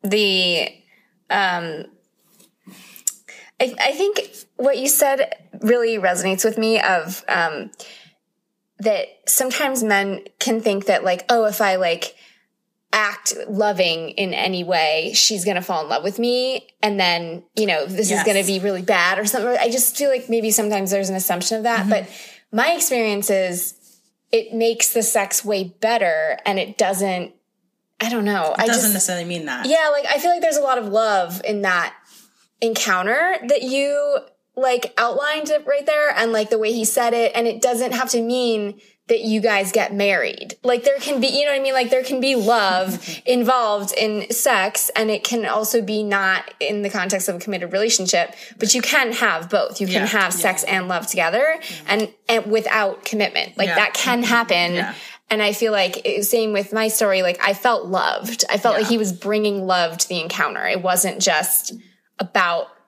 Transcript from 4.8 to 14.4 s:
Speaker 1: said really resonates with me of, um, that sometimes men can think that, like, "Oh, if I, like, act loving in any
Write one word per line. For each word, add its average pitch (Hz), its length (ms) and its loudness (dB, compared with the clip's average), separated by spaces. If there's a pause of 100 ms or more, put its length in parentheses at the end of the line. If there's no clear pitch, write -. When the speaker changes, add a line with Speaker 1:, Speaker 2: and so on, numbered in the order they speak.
Speaker 1:
said 269 460 2 (260)
really 226 380 2
resonates 185 460 0
with 220 140 2
me 220 220 2
of, 180 480 -2
um, 165 420 -2 (1080)
that 202 280 0 (200)
sometimes 262 560 0
men 196 420 0 (140)
can 226 220 0
think 202 260 0
that, 185 180 2
like, 180 240 -2
"Oh, 233 160 4
if 208 160 0
I, 196 160 2
like, 175 380 -2 (760)
act 202 420 -2 (140)
loving 185 600 0
in 190 240 -4
any 180 300 -2